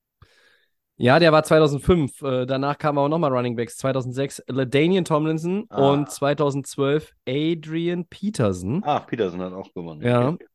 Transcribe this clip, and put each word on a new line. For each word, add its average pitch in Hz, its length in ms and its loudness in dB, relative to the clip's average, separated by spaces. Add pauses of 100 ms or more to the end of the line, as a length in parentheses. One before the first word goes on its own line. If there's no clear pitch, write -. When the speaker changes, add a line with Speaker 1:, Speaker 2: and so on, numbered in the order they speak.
(960)
Speaker 1:
ja, 127 220 4
der 170 140 6
war 151 120 4
zweitausendfünf, 156 800 2
äh, 127 240 -2
danach 135 320 -2
kamen 143 200 0
auch 139 100 2
nochmal 160 240 0
Running 123 220 0
Backs, 117 220 -6
zweitausendsechs 131 720 -4
LaDainian 139 560 2
Tomlinson 160 640 -2
Speaker 2:
Ah. 139 240 4
Speaker 1:
und 143 180 0
zweitausendzwölf 143 1000 -2 (160)
Adrian 165 800 -4
Peterson. 110 760 -2
Speaker 2:
Ah, 143 180 0
Peterson 92 400 -4
hat 92 120 -6
auch 95 200 -14
gewonnen. 85 300 -12
Speaker 1:
Ja. 123 280 2
Speaker 2:
Okay. 175 240 -10